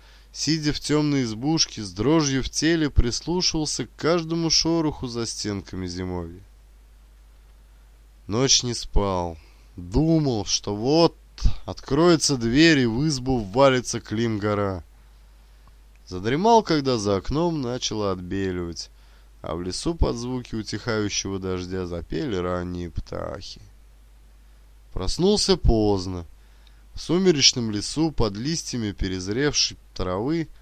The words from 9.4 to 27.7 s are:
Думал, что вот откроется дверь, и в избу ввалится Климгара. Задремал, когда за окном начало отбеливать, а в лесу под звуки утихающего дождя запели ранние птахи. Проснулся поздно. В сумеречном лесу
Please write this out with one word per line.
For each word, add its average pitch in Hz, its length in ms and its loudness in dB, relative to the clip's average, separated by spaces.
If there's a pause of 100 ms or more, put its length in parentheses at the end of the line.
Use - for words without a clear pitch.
Думал, 127 680 0
что - 280 -4
вот 143 440 4 (480)
откроется 147 720 2
дверь, 139 420 6
и 127 60 4
в 117 200 0
избу 131 340 0
ввалится 120 600 2
Климгара. 104 840 -2 (1200)
Задремал, 151 560 4
когда 135 340 2
за 101 200 2
окном 156 440 -2
начало 117 520 -4
отбеливать, 90 760 -4 (520)
а - 120 -8
в 85 80 -6
лесу 92 340 -4
под 135 200 2
звуки 120 400 -8
утихающего 104 840 -4
дождя 92 460 -4
запели 92 520 -6
ранние 90 520 -4
птахи. - 720 -10 (1300)
Проснулся 185 640 2
поздно. 95 680 2 (680)
В - 80 -10
сумеречном 151 680 2
лесу 139 440 -2